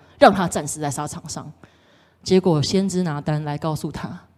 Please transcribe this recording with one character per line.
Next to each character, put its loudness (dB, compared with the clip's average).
让 10
他 0
战 -4
死 -8
在 -4
沙 -6
场 -12
上。 -12
结 4
果 2
先 0
知 -2
拿 -4
单 -2
来 -6
告 -4
诉 -8
他， -10